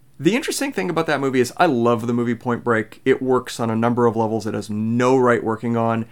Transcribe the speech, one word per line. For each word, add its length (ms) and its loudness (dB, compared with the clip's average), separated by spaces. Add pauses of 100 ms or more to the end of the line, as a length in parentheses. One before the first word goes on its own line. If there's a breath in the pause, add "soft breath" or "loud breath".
(200)
the 140 2
interesting 380 -4
thing 180 -4
about 160 -2
that 140 0
movie 200 2
is 160 0
I 100 4
love 400 2
the 60 0
movie 220 0
Point 300 -4
Break. 420 -2
It 160 4
works 380 -2
on 100 -2
a 60 -2
number 280 2
of 120 2
levels 300 -2
it 60 -4
has 160 -6
no 480 0
right 260 2
working 320 -4
on. 380 0